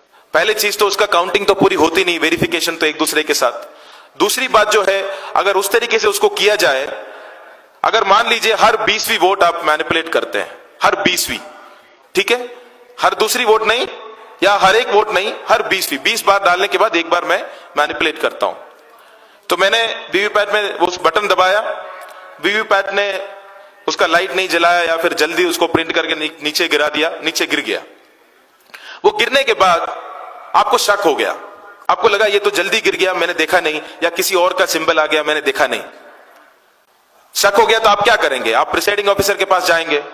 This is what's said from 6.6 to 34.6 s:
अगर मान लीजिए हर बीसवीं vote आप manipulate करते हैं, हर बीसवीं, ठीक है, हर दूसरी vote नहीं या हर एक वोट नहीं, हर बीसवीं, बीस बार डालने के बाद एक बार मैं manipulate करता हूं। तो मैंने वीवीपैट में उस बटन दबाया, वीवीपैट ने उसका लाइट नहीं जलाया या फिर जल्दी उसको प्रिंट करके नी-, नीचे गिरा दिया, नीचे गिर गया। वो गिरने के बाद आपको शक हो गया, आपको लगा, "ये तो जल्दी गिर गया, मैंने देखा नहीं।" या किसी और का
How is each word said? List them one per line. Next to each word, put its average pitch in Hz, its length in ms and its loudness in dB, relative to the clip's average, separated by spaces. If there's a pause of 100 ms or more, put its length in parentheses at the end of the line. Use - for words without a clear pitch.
अगर 208 200 2
मान 202 240 4
लीजिए 220 260 0
हर 214 220 4
बीसवीं 214 420 -2
vote 190 240 2
आप 165 220 0
manipulate 160 440 0
करते - 300 -2
हैं, - 180 -8 (260)
हर 202 140 2
बीसवीं, 180 420 -2 (760)
ठीक 196 160 0
है, 240 80 2 (600)
हर 190 160 2
दूसरी 220 300 0
vote 220 180 4
नहीं 226 240 0 (560)
या 202 140 4
हर 190 200 4
एक 240 120 0
वोट 208 220 2
नहीं, 202 220 -2 (160)
हर 220 200 4
बीसवीं, 175 300 -2
बीस 208 280 -2
बार 196 180 4
डालने 180 240 2
के 185 100 -2
बाद 214 180 2
एक 165 140 0
बार 175 140 0
मैं 185 180 0 (340)
manipulate 156 420 0
करता - 280 -2
हूं। 87 80 -4 (960)
तो 175 80 0
मैंने 202 280 2 (280)
वीवीपैट 202 400 0
में 208 260 -2
उस 175 240 0
बटन 202 260 0
दबाया, 185 320 2 (800)
वीवीपैट 196 500 0
ने 202 160 0 (800)
उसका 175 180 0
लाइट 175 260 2
नहीं 185 160 -2
जलाया 170 340 2
या 165 140 0
फिर 165 180 0
जल्दी 156 300 0
उसको 170 220 0
प्रिंट 165 260 -2
करके 160 220 -2
नी-, 156 280 -8
नीचे 151 260 -2
गिरा 147 200 0
दिया, 151 220 -2 (140)
नीचे 160 220 -2
गिर 143 140 -2
गया। 104 200 -4 (1200)
वो 175 60 6
गिरने 247 340 0
के 220 100 0
बाद 180 340 2 (680)
आपको 214 240 4
शक 202 220 2
हो 156 140 2
गया, 101 200 -2 (560)
आपको 185 180 2
लगा, 202 180 2
"ये 202 120 2
तो 202 120 0
जल्दी 196 300 -2
गिर 190 160 0
गया, 185 180 0
मैंने 170 200 -2
देखा 160 260 2
नहीं।" 156 200 -2 (220)
या 170 80 2
किसी 185 240 -4
और 180 180 2
का 180 140 0